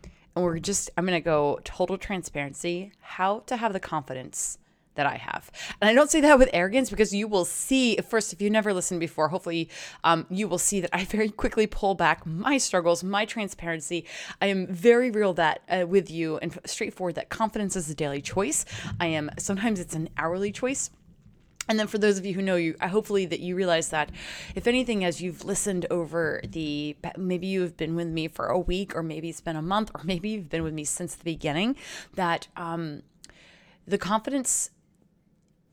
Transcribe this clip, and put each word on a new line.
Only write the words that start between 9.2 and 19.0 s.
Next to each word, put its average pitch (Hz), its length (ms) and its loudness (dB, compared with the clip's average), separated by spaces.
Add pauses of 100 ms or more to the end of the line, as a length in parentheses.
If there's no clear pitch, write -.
hopefully, 170 400 -2 (340)
um, 165 260 4
you 196 200 -2
will 180 80 0
see 190 240 2
that 170 100 -2
I 185 140 -2
very 214 240 0
quickly 214 360 2
pull 196 300 0
back 165 300 2
my 214 320 0
struggles, 170 440 2
my 202 220 0
transparency. 170 800 -6 (380)
I 196 60 4
am 190 200 0
very 233 420 6
real 208 260 2
that, 160 340 2
uh, 180 180 2
with 180 240 4
you 160 280 -2
and 170 260 -6
straightforward 180 500 -6
that - 140 -8
confidence 214 480 -2
is 156 120 -4
a 147 60 -6
daily 143 260 -2
choice. - 440 -2 (340)
I 170 80 0